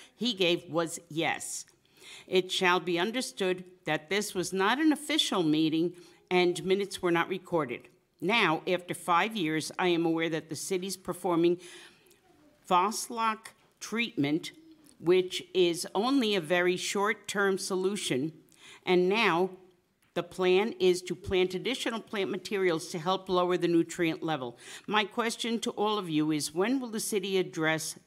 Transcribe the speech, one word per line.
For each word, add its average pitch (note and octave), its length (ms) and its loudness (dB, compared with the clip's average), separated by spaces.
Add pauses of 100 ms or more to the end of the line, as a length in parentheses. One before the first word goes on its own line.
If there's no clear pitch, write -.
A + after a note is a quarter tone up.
(140)
he A#3 200 -2
gave F3 360 2
was D#3+ 380 -2
yes. - 580 -4 (640)
It F#3 240 0
shall F3+ 300 4
be E3+ 180 -2
understood F#3+ 640 -2 (220)
that D#3 240 -2
this G3+ 260 -2
was F3 160 -4
not G3 280 2
an D#4 120 4
official C4+ 520 0
meeting D#3+ 500 2 (360)
and F3+ 360 2
minutes F#3+ 360 0
were F3 100 0
not E3+ 180 2
recorded. D#3+ 580 -4 (320)
Now, F3 480 2
after F3+ 260 -2
five F#3 440 0
years, D#3 420 -2
I F#3 80 2
am E3+ 180 2
aware E3 220 0
that D#3 220 -6
the D#3 80 -8
city's F#3 400 -6
performing F3 600 0 (1120)
Foslock G#3+ 760 0 (320)
treatment, F3 720 -2 (480)
which F3+ 420 2 (120)
is F3 420 2
only A3+ 400 2
a F#3 60 0
very F3+ 360 2
short-term G3+ 800 0
solution, F#3 760 -2 (520)
and F3+ 240 4
now F#3+ 400 2 (640)
the F3 80 -4
plan F#3 580 2
is F3+ 240 4
to - 120 -6
plant F#3 400 0
additional A3+ 460 -4
plant F#3+ 280 -4
materials F3+ 600 0
to F3+ 100 -6
help F#3 300 -2
lower F3+ 280 2
the E3+ 100 2
nutrient E3 540 2
level. C3 360 -4 (280)
My G#3+ 200 2
question A3+ 560 -2
to A#3 100 -4
all G#3 260 0
of F#3 120 -4
you D3+ 220 2
is, D3 220 -2
when A3 260 0
will B3 100 -8
the A3 100 -4
city G3 380 -2
address D#3+ 680 0